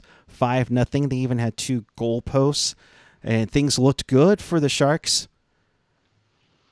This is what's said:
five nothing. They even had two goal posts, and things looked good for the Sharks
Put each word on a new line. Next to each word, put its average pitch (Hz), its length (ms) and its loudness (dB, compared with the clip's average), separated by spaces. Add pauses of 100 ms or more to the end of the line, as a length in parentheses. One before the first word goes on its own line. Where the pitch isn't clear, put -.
(280)
five 123 440 -2
nothing. 131 380 0
They 127 80 -4
even 127 220 -2
had 113 180 -4
two 123 280 -4 (120)
goal 117 240 -4
posts, 139 520 -2 (480)
and 113 300 -2
things 143 260 0
looked 131 300 2
good 160 340 4
for 170 200 -2
the 143 80 0
Sharks - 580 0 (1400)